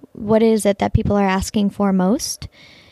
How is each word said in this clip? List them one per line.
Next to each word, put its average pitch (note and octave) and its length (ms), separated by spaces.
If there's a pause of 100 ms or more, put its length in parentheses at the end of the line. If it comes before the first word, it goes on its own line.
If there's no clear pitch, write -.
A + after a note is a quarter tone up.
(120)
what A3 300
is A3 220
it G3+ 140
that G3+ 160
people G3+ 220
are G3+ 120
asking G3 420
for G3+ 220
most. F#3+ 540 (460)